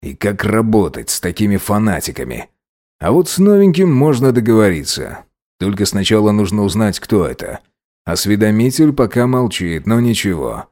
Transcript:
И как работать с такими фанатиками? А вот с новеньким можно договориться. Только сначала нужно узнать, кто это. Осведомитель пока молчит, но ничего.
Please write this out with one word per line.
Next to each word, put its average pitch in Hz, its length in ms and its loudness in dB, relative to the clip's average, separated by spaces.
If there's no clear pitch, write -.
И 67 120 -12
как 101 300 -6
работать 107 640 0
с - 100 -6
такими 101 380 -2
фанатиками? 73 880 -4
А 85 140 -2
вот 175 160 2
с - 100 -6
новеньким 190 540 4
можно 135 400 2
договориться. 104 920 0
Только 98 260 -2
сначала 104 480 2
нужно 104 300 0
узнать, 101 380 -2
кто 92 260 0
это. - 340 -10
Осведомитель 107 840 2
пока 123 340 0
молчит, 98 600 -2
но 117 140 2
ничего. 92 720 -2